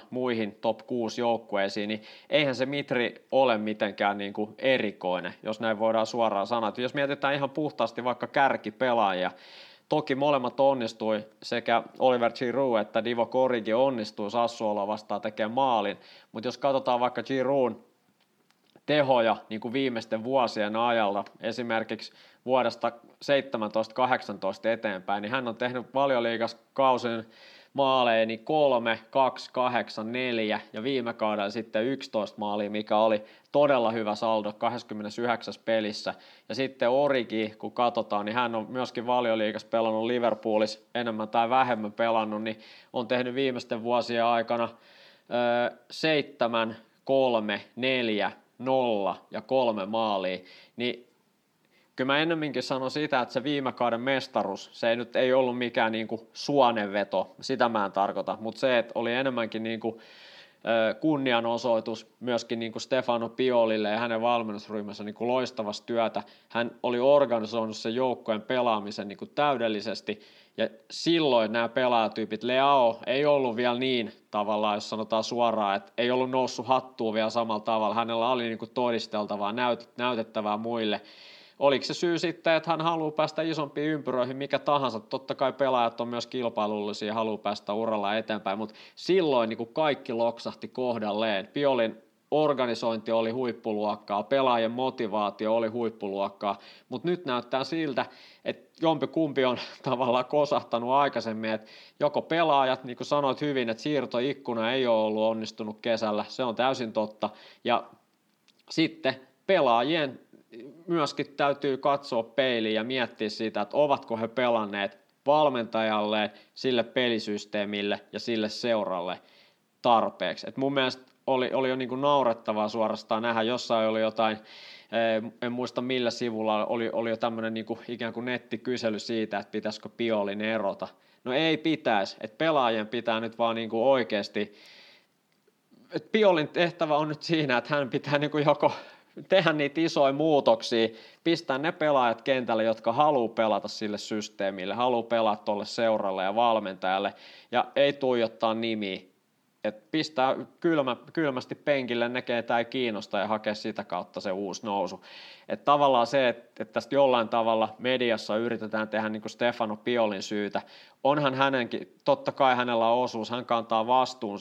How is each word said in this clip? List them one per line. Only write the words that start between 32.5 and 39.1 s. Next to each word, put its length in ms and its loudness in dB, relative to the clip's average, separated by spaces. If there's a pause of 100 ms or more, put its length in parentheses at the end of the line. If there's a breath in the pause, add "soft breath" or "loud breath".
mikä 260 -2
oli 260 4 (300 loud breath)
todella 380 4
hyvä 240 -2
saldo 380 -2
kahdeskymmenesyhdeksäs 1080 -4
pelissä. 560 -2 (340 loud breath)
Ja 60 -6
sitten 360 0
Origi, 680 0
kun 140 -10
katsotaan, 540 0
niin 80 -4
hän 200 0
on 140 -4
myöskin 380 -6
Valioliigassa 640 0